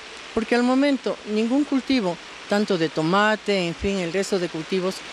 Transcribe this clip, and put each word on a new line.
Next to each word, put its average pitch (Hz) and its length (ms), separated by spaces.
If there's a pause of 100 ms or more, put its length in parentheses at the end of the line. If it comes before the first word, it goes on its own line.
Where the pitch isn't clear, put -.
(340)
Porque 226 220
al 240 80
momento 262 520 (120)
ningún 226 340
cultivo, 247 540 (320)
tanto 202 280
de 160 120
tomate, 196 800
en 165 80
fin, 196 220
el 170 140
resto 190 280
de 175 80
cultivos 180 480 (160)